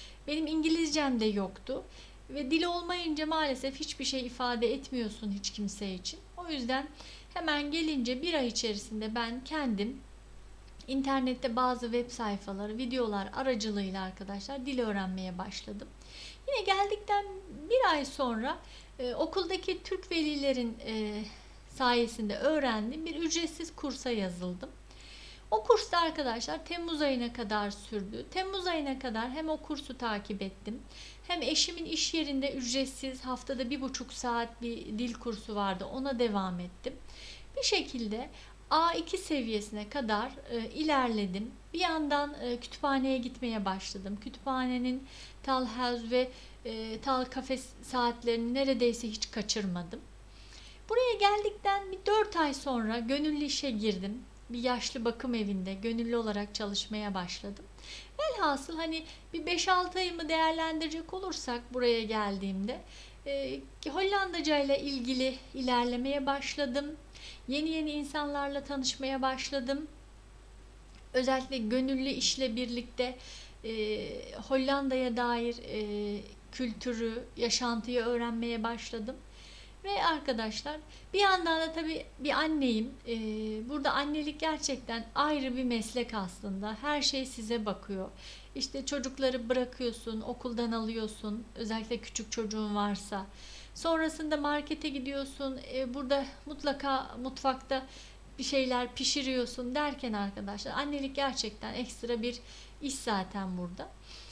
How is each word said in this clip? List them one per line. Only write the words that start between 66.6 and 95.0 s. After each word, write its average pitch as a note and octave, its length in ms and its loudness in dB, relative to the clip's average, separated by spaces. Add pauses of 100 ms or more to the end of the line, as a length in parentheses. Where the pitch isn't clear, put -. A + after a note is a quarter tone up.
Yeni D4+ 220 2
yeni D#4 220 2
insanlarla C#4+ 720 -2
tanışmaya C4+ 580 -2
başladım. C4+ 680 0 (1300)
Özellikle C4 440 2
gönüllü C4 520 2
işle B3+ 460 2
birlikte, B3 640 -2 (460)
e, A3 80 -4 (640)
Hollanda'ya C4 840 2
dair, A#3 380 2 (120)
e, G#3 540 -2 (300)
kültürü, A#3 720 -2 (140)
yaşantıyı A#3+ 640 2
öğrenmeye A#3 640 0
başladım. A#3 520 -4 (680)
Ve G4 200 0
arkadaşlar C#4 720 0 (360)
bir F#4+ 60 4
yandan F4 420 6
da D#4+ 120 0
tabii D#4+ 320 -2 (140)
bir C#4+ 100 -2
anneyim. C4+ 640 4 (140)
Ee, A#3+ 60 -2 (560)
burada C#4+ 220 2
annelik D4 480 0
gerçekten C4 640 -2 (100)
ayrı C4+ 420 2
bir C4 60 0
meslek A#3 500 0
aslında. G3+ 680 -4
Her D4 200 2
şey C4+ 240 2
size A3+ 400 -2
bakıyor. F#3+ 440 -4 (460)
İşte C4+ 300 -4
çocukları C4 640 0
bırakıyorsun, A#3+ 720 0
okuldan A#3+ 500 -2
alıyorsun. A3 720 -2 (120)
Özellikle A3 420 -2
küçük - 340 -6
çocuğun G#3+ 440 0
varsa. G3+ 500 0 (480)
Sonrasında D#4+ 640 2
markete D4 520 0
gidiyorsun. C#4 720 -4 (140)